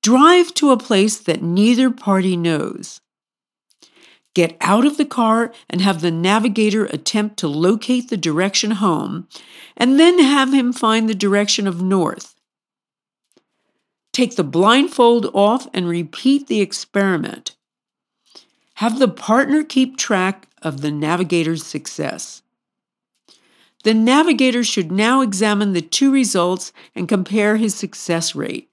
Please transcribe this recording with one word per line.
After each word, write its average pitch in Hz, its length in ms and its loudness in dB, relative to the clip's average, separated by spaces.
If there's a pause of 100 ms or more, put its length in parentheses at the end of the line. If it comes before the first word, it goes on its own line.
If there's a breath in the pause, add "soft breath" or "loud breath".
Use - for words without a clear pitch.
Drive 330 520 4
to 285 160 2
a 247 80 4
place 208 400 0
that - 240 -4
neither 220 480 2
party 190 460 0
knows. - 640 -4 (1300 soft breath)
Get 165 260 0
out 220 260 2
of 294 100 0
the 302 80 0
car 226 480 0 (160 loud breath)
and 180 120 -4
have 190 200 0
the 170 100 0
navigator 208 760 0
attempt 208 520 -4
to 165 100 -4
locate 220 600 0
the 226 80 -4
direction 180 560 -2
home, 185 560 -4 (480 loud breath)
and 262 220 2
then 349 220 6
have 269 340 4
him 247 180 2
find 220 360 0
the 220 60 -2
direction 202 520 0
of 175 160 -4
north. 185 520 -2 (1800)
Take - 240 -2
the 180 80 -2
blindfold 233 920 2
off 208 400 0
and 180 140 -4
repeat 247 580 -2
the 220 140 -2
experiment. - 960 -4 (1160 soft breath)
Have 226 240 -2
the 262 100 4
partner 277 540 0
keep 262 360 -2
track 190 500 -4 (140)
of 143 180 -6
the 151 100 -4
navigator's 160 760 -2
success. - 720 -10 (1400 soft breath)
The 220 100 2
navigator 247 720 2
should 175 260 -4
now 220 300 2
examine 208 540 0
the 170 80 -2
two - 280 0
results 185 640 0 (220 soft breath)
and 175 140 -6
compare 208 480 0
his 214 180 0
success - 600 -6
rate. - 380 -10